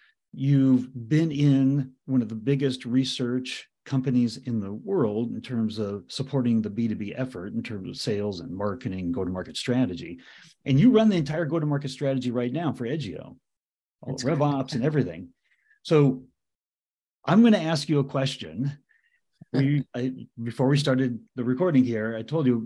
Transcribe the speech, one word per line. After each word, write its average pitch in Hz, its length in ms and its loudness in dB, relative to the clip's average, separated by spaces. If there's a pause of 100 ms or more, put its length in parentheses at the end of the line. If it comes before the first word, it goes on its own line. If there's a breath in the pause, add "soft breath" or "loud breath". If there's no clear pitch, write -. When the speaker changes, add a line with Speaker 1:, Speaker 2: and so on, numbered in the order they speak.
(320 soft breath)
Speaker 1:
You've 135 560 4 (200)
been 156 220 2
in 139 640 2 (140)
one 131 160 2
of 107 60 -4
the 113 60 -8
biggest 131 500 -2
research 127 840 -2 (160)
companies 127 520 0
in 117 240 -4
the 98 120 -6
world 117 640 -2
in 113 60 -8
terms 110 380 -4
of 101 280 -6
supporting 120 560 0
the 107 80 -4
B 117 160 -2
two 107 80 -2
B 101 200 -6
effort, 104 380 -8
in 113 120 -4
terms 95 240 -10
of 87 80 -10
sales 101 440 -4
and 87 140 -10
marketing, 95 560 -4
go-to-market 92 460 -6
strategy. 92 640 -4 (440 loud breath)
And 139 140 4
you 226 120 8
run 220 180 6
the 196 80 4
entire 156 300 -2
go-to-market 147 440 -2
strategy 135 400 -2
right 123 220 -2
now 151 200 -2
for 127 140 -6
Edgio, 117 380 -6
all - 140 -20 (680)
the 135 60 -6
Speaker 2:
That's 127 120 -6
right. 151 140 2
Speaker 1:
RevOps 143 360 0
and 117 100 -2
everything. 95 460 -2 (520)
So 143 400 4 (1000)
I'm 190 180 6
gonna 220 160 8
ask 160 300 -2
you 147 100 4
a 135 60 2
question. 131 720 -4 (760)
We, 139 380 2
Speaker 2:
<laughs> - 60 -12
Speaker 1:
I, 127 160 -4 (280)
before 117 280 0
we 147 100 4
started 131 400 0 (160)
the 127 80 -6
recording 131 400 4
here, 113 340 -2
I 110 60 -8
told 143 240 -2
you 117 200 2